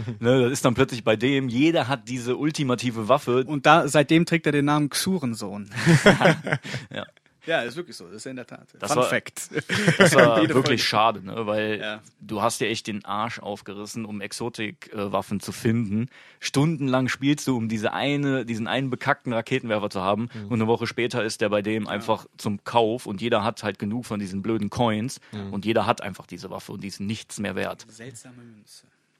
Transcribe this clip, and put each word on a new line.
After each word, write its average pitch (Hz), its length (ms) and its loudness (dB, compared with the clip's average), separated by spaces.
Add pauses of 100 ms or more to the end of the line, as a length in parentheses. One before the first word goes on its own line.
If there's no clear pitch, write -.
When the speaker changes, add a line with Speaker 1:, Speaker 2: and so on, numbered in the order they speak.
Speaker 1:
<laughs> 107 160 -8
Speaker 2:
Ne, 123 240 4
das 120 80 2
ist 143 120 -2
dann 123 120 4
plötzlich 127 280 2
bei 113 120 4
dem, 135 340 2
jeder 143 380 2
hat 123 200 -4
diese 120 300 -4
ultimative 123 720 0
Waffe. 127 360 4
Speaker 3:
Und 143 200 -2
da, 151 220 8
seitdem 160 400 4
trägt 165 180 0
er 151 60 2
den 143 140 2
Namen 147 240 2
Xurensohn. 107 800 -4 (340)
Speaker 2:
<laughs> 160 880 2
Ja. 101 100 -8 (420)
Speaker 3:
Ja, 156 160 0
ist 120 160 -8
wirklich 156 180 -10
so, 90 120 -16
das 95 100 -16
ist - 80 -14
in 131 100 -12
der 123 100 -12
Tat. - 220 -20 (100)
Speaker 2:
Das 101 140 -4
Speaker 3:
Fun 123 120 2
Speaker 2:
war, 110 60 2
Speaker 3:
Fact. - 400 -6 (480)
Speaker 2:
das 175 180 6
war 120 220 8
Speaker 3:
<laughs> 107 40 4
Jede 107 120 2
Speaker 2:
wirklich 127 280 2
Speaker 3:
Folge. 107 420 2
Speaker 2:
schade, - 20 -14
ne? 110 200 -6
Weil 107 340 -2
Speaker 3:
Ja. 107 220 -10 (180)
Speaker 2:
du 107 220 -6
hast 113 180 2
dir 120 80 0
echt 110 200 -4
den 104 180 -6
Arsch 107 340 -4
aufgerissen, 104 640 -10
um 104 160 -10
Exotik, 107 720 -8
äh, 101 200 -4
Waffen 98 260 -2
zu - 140 -10
finden. 113 560 0 (320)
Stundenlang 135 640 0
spielst 143 400 -2
du, 135 80 2
um 113 140 -2
diese 110 240 -2
eine, 135 520 0
diesen 113 220 -4
einen 131 220 -2
bekackten 127 420 -2
Raketenwerfer 113 580 -2
zu 98 120 -4
haben 104 220 2 (100)
Speaker 1:
Mhm. 104 140 -12
Speaker 2:
und 113 80 -6
eine 110 120 2
Woche 117 200 2
später 117 360 -2
ist 107 160 -4
der 110 80 2
bei 104 140 2
dem 107 240 0
Speaker 3:
Ja. - 60 -8
Speaker 2:
einfach 104 340 -2 (100)
zum 104 300 -6
Kauf 117 400 0
und 202 160 -8
jeder 113 240 0
hat 110 180 -4
halt 101 160 -4
genug 113 260 -4
von 107 140 -6
diesen 95 220 -6
blöden 101 280 -2
Coins 117 520 -2 (100)
Speaker 1:
Mhm. 98 220 -10
Speaker 2:
und 101 100 -8
jeder 107 220 2
hat 117 180 2
einfach - 240 -12
diese 92 220 -14
Waffe 95 240 -12
und 98 100 -12
die 101 60 -8
ist - 100 -12
nichts 104 400 -8
mehr 98 160 -6
wert. 95 320 -8
Speaker 3:
Seltsame 123 560 -20
Münze. 110 440 -20 (320)